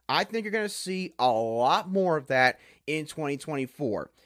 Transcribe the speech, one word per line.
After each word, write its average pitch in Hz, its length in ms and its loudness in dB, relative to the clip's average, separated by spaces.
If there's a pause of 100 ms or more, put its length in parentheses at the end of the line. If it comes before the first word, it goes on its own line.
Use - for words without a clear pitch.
I 160 160 4
think 220 180 -6
you're 208 80 -8
gonna 208 180 -2
see 185 480 -6
a 127 140 4
lot 120 580 2
more 185 280 2
of 135 100 -4
that 127 320 4 (300)
in 151 180 -4
twenty 143 300 -6
twenty-four. 131 760 -6 (160)